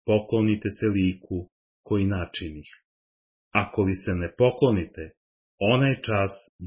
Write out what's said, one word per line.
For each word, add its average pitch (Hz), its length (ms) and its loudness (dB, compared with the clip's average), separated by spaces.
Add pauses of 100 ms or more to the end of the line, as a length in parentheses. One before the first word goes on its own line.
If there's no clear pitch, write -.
poklonite 107 640 2
se 110 180 -4
liku 92 640 -2 (380)
koji 101 200 0
načinih? 85 640 -6 (800)
Ako 104 300 0
li 95 120 2
se - 160 -6
ne 90 280 -4
poklonite, 107 720 2 (500)
onaj 127 340 4
čas 101 380 -2 (340)